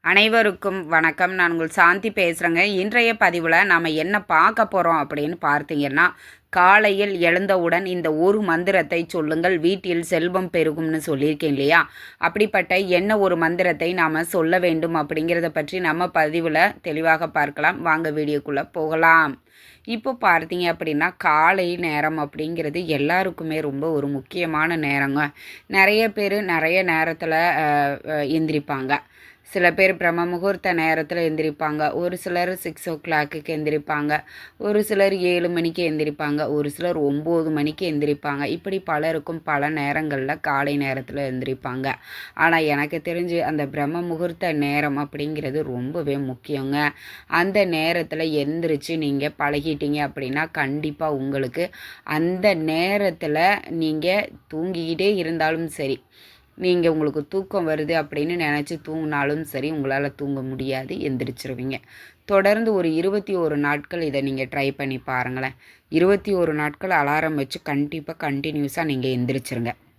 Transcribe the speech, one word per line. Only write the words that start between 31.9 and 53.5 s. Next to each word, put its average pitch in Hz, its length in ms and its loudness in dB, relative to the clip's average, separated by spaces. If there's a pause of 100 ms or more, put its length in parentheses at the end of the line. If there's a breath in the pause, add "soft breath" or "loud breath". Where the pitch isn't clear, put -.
ஒரு 175 220 -2
சிலர் 180 400 -2
சிக்ஸ் 175 340 -10
ஓ - 20 -4
கிளாக்குக்கு 151 640 -4
எந்திரிப்பாங்க, 151 600 -2 (380 loud breath)
ஒரு 208 280 0
சிலர் 196 320 2
ஏழு 175 320 2
மணிக்கு 170 420 0
எந்திரிப்பாங்க, 151 640 -2
ஒரு 147 180 0
சிலர் 170 260 -2
ஒன்பது 156 540 0
மணிக்கு 151 420 -2
எந்திரிப்பாங்க. 147 520 -2
இப்படி 175 360 -4
பலருக்கும் 160 640 -4
பல 147 280 0
நேரங்கள்ல 147 680 -4
காலை 143 380 -2
நேரத்துல 135 520 -4
எந்திரிப்பாங்க. 131 640 -6 (420 loud breath)
ஆனா, 165 220 4
எனக்கு 151 480 0
தெரிஞ்சு 170 360 -2
அந்த 156 260 -2
பிரம்ம 147 340 -4
முகூர்த்த 170 520 -4
நேரம் 147 460 0
அப்படிங்கிறது 147 640 -4
ரொம்பவே 139 540 -4
முக்கியங்க. 139 720 -4 (380 loud breath)
அந்த 190 400 2
நேரத்துல 165 560 -2 (220)
எந்திரிச்சு 160 520 -2
நீங்க 143 420 -2
பழகிட்டீங்க 147 600 -2
அப்படின்னா, 143 500 -4
கண்டிப்பா 151 600 -4
உங்களுக்கு 139 580 -4 (340 loud breath)
அந்த 180 500 0
நேரத்துல 170 1160 0